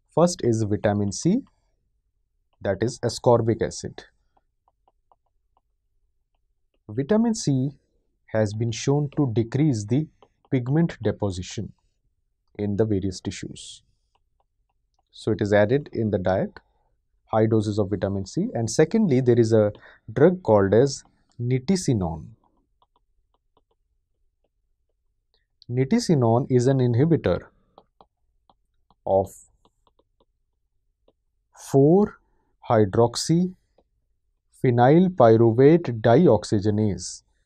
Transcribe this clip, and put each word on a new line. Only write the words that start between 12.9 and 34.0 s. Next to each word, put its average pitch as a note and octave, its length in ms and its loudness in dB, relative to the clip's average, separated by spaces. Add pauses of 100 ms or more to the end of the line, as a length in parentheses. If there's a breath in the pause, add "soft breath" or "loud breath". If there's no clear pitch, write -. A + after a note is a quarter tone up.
tissues. - 640 -14 (1300)
So - 200 -6
it F#2+ 80 -4
is G#2 140 -2
added G#2+ 400 2
in A2 180 -4
the G#2+ 60 -2
diet, G2 420 -4 (720)
high A2 160 2
doses G#2+ 320 -2
of F#2+ 100 -2
vitamin G2 380 -6
C. G3+ 260 -6
And A2+ 160 -6
secondly, D#3+ 500 0
there B2 200 2
is A2+ 140 2
a G#2+ 180 2 (400 soft breath)
drug F3 320 2
called G2 280 2
as C3+ 320 2 (380)
nitisinone. A#2+ 880 -4 (3500)
Nitisinone C3 840 0
is B2 160 2
an C3+ 100 2
inhibitor B2 600 0 (1700)
of F#2+ 240 0 (2500)
four E3 480 2 (500)
hydroxy A#2+ 840 0 (1080)